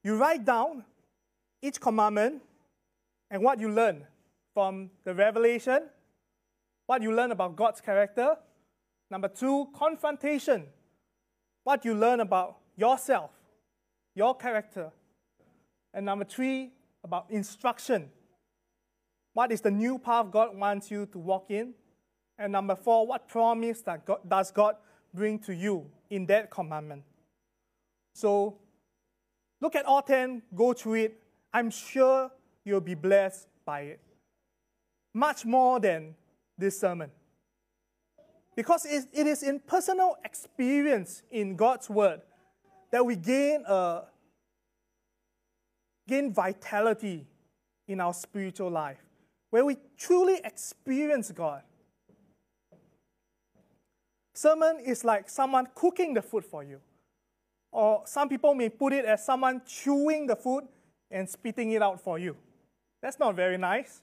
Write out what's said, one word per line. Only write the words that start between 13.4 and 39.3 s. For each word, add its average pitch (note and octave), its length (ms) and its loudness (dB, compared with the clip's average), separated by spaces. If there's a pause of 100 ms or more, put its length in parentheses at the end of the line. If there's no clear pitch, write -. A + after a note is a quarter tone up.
your A#3 200 2
character. G#3+ 560 -6 (1040)
And G3+ 100 -8
number G3+ 200 -4
three, C4 480 -4 (320)
about F3+ 260 -8
instruction. G#3 800 -2 (1200)
What A3+ 200 0
is G#3+ 80 -2
the G#3+ 100 2
new A#3 280 -2
path A#3 320 0
God G#3+ 260 2
wants G3+ 340 -4
you G#3 160 -6
to G3+ 120 -16
walk F#3 320 -4
in? A3+ 240 -6 (640)
And G3+ 140 -6
number G3 220 -2
four, A3+ 320 2
what - 220 -8
promise A3+ 540 0
that E3 220 -8
God, G3 220 -2
does F#3+ 240 0
God G#3 260 2 (360)
bring G#3+ 280 -4
to G3 140 -10
you E3+ 360 -4 (180)
in F#3+ 180 -6
that G3+ 240 2
commandment? D3+ 540 -10 (1080)
So G3+ 440 0 (1000)
look D#4 160 -2
at C#4 80 0
all C#4 180 4
ten, B3+ 400 0 (120)
go A#3 180 4
through A3 220 -4
it. A3 280 -2 (300)
I'm A#3 180 0
sure C4 600 2 (340)
you'll G3+ 160 0
be F3 140 -8
blessed F#3+ 520 2 (180)
by D3 180 -8
it, D3 180 -16 (1120)
much C#4 320 -2
more B3+ 360 4
than D#3+ 340 -2 (420)
this G3 240 -2
sermon. E3+ 300 -4 (1400)
Because E4 320 0
it, D4 260 -4
it D4 140 2
is D4 160 0